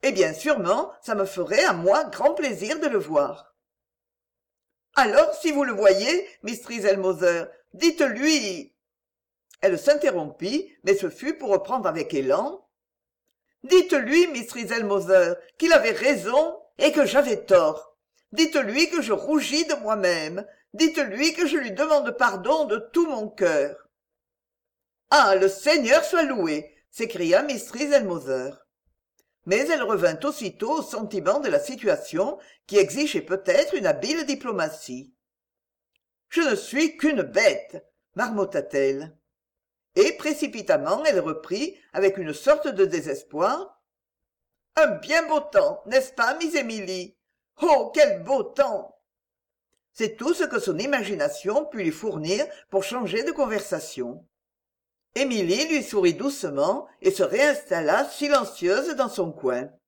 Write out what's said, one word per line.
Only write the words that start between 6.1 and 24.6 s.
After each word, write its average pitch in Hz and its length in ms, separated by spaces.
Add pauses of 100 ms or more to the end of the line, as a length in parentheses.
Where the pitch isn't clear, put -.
Miss 226 220
Rieselmoser, 185 800 (280)
dites-lui. » 269 1000 (880)
Elle 185 160
s'interrompit, 262 960 (100)
mais 196 120
ce 196 140
fut 302 280
pour 254 120
reprendre 202 380
avec 165 260
élan. « 160 520 (1000)
Dites-lui, 339 640
mistress 233 440
Elmother, 190 640 (220)
qu'il 330 160
avait 233 180
raison 254 680 (200)
et 294 160
que 294 120
j'avais 247 380
tort. 160 540 (340)
Dites-lui 302 580
que 330 120
je 220 100
rougis 294 540
de 311 100
moi-même. 190 680 (280)
Dites-lui 294 600
que 339 120
je 294 120
lui 247 140
demande 277 460
pardon 247 480
de 226 120
tout 320 300
mon 226 200
cœur. » « 151 640 (1200)